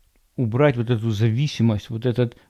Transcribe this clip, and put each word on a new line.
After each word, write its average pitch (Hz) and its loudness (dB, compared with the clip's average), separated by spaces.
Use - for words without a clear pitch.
убрать 127 2
вот 117 -2
эту 113 0
зависимость, 113 0
вот 113 -6
этот, 120 0